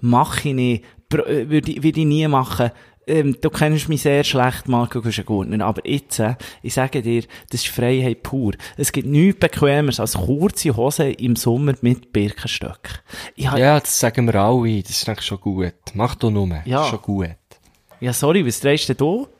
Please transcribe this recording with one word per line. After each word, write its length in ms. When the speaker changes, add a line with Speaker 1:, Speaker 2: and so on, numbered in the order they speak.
Speaker 1:
mach 440
ich 80
nicht, 300
br-, 200
äh, 200
würde 220
ich, 140
würde 160
ich 60
nie 200
machen. 460
Ähm, 340
du 100
kennst 380
mich 140
sehr 220
schlecht, 420
Marco 340
Güschen-Gurtner, 640
aber 240
jetzt, 300
äh, 160
ich 140
sage 280
dir, 200
das 100
ist 80
Freiheit 560
pur. 300
Es 140
gibt 160
nichts 320
Bequemeres 640
als 140
kurze 640
Hosen 380
im 220
Sommer 460
mit 300
Birkenstöcken. 840
Ich 120
ha- 100
Speaker 2:
Ja, 200
das 180
sagen 300
wir 80
alle, 480
das 80
ist 180
eigentlich 160
schon 160
gut. 320
Mach 220
du 140
nur, 180
Speaker 1:
Ja. 220
Speaker 2:
schon 140
gut. 280
Speaker 1:
Ja, 120
sorry, 320
was 140
drehst 300
denn 80
du? 320